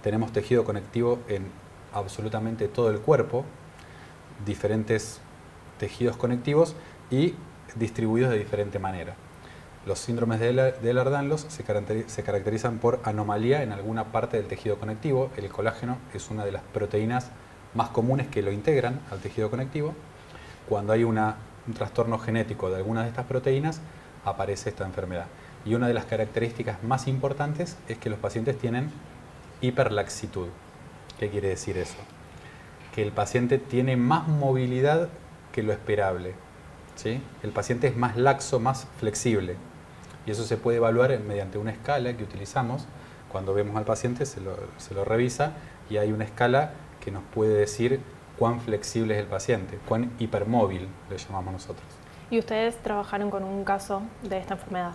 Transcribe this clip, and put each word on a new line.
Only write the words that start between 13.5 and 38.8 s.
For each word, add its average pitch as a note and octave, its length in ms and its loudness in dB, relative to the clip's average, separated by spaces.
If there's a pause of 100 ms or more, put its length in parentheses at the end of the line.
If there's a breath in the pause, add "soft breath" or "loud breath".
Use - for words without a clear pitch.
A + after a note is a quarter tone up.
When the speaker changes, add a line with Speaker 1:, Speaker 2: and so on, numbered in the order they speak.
Speaker 1:
en A2+ 80 -2
alguna G#2+ 400 -2
parte A2+ 260 0
del G2+ 100 0
tejido G2+ 300 0
conectivo. C3 600 0
El G2+ 120 -6
colágeno A2+ 480 -2 (160)
es - 160 -8
una G#2+ 140 -4
de G2+ 80 -2
las F#2+ 100 -4 (120)
proteínas G#2+ 560 2 (440 loud breath)
más A#2 160 0
comunes C3 380 2
que - 140 0
lo G2 100 2
integran B2 480 2 (120)
al G2 80 -6
tejido G#2+ 300 -2
conectivo. C3+ 440 -2 (720 loud breath)
Cuando G#2 260 2
hay A2+ 100 6
una, A2 340 2 (300)
un A#2 60 -4
trastorno A2 460 0
genético A2 500 0
de F#2 80 0
alguna A2 260 0
de A#2 60 0
estas B2 160 -6
proteínas, C#3 540 2 (440 loud breath)
aparece G2 460 -2
esta G2+ 160 -4
enfermedad. F2+ 420 -4 (380 loud breath)
Y G#2+ 100 2
una A#2+ 120 4
de A#2+ 60 4
las A2+ 120 0
características A2+ 760 -2
más B2+ 240 0
importantes C#3+ 680 -2 (120)
es A2+ 100 -6
que - 120 -4
los G#2 100 -4
pacientes A2+ 380 0
tienen B2+ 340 0 (680)
hiperlaxitud. G#2+ 840 0 (720)
¿Qué G#2 100 0
quiere G2 200 0
decir F#2 280 -4
eso? - 180 -4 (1000 loud breath)
Que A2 100 0
el G#2 80 0
paciente B2 460 2
tiene B2+ 400 2
más D#3 300 4
movilidad C#3 800 4 (420)
que A2+ 120 -2
lo G#2+ 80 2
esperable, F#2+ 600 0 (640)
¿sí? A#2+ 260 -2 (220)
El G#2 80 -4
paciente A#2+ 360 2
es A#2 80 4
más A#2+ 220 2
laxo, C3+ 420 4
más B2+ 280 0 (120)